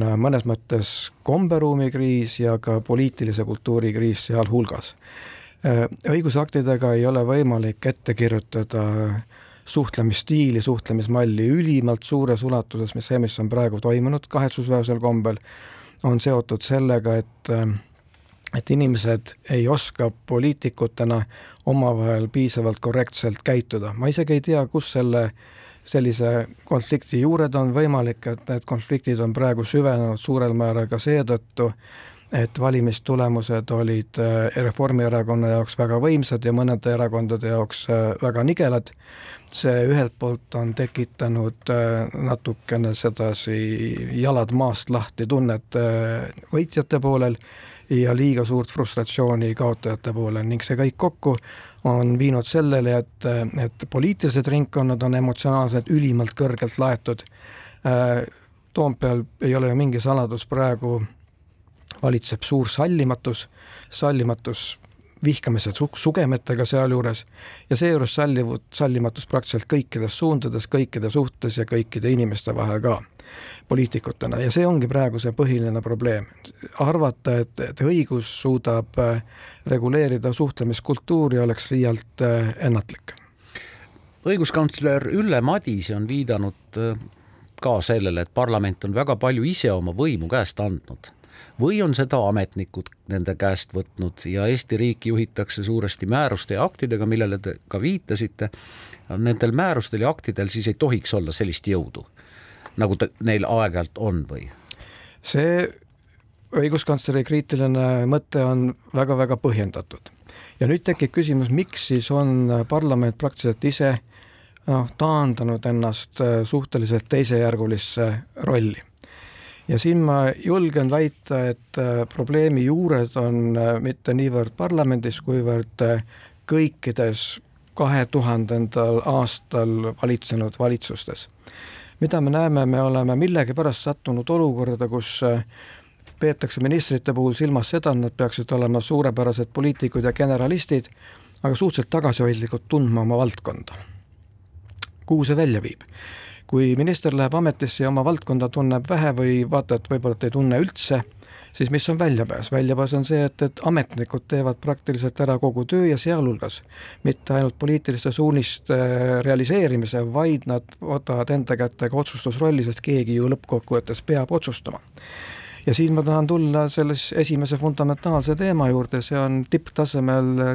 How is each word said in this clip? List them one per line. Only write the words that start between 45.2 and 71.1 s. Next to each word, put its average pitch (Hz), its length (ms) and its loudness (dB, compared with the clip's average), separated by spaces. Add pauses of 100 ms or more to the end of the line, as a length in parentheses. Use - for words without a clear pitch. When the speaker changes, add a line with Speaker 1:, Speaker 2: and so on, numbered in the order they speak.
Speaker 1:
tunnet, 123 480 0
äh, 113 560 -2 (220)
võitjate 156 500 0
poolel 127 320 2 (540)
ja 123 260 2
liiga 127 320 2
suurt 123 240 -2
frustratsiooni 117 840 0
kaotajate 117 600 -2
poolel 110 320 -2
ning 117 160 -2
see 127 160 -2
kõik 135 160 2
kokku 160 400 0 (480)
on 120 360 2
viinud 131 280 2
sellele, 135 560 2
et, - 280 -6 (280)
et - 300 -6
poliitilised 139 580 0
ringkonnad 131 560 0
on 127 160 2
emotsionaalselt 127 720 0
ülimalt 127 400 2
kõrgelt 127 480 -2
laetud. 123 480 -2 (560)
Äh, 123 380 2 (500)
Toompeal 123 560 0 (140)
ei 139 140 2
ole 131 120 2
ju 123 80 0
mingi 131 240 2
saladus, 120 480 -2
praegu 123 540 0 (1000)
valitseb 123 400 0
suur 131 300 0
sallimatus, 135 800 0 (420)
sallimatus 120 880 -2 (440)
vihkamise 127 520 0
su-, 147 180 -2
sugemetega 131 720 0
sealjuures 127 600 0 (440)
ja 127 80 0
seejuures 151 380 2
sallivu-, 127 420 0 (160)
sallimatus 123 560 -2
praktiliselt 123 400 -2
kõikides 117 480 -2
suundades, 127 540 -2
kõikide 113 420 -2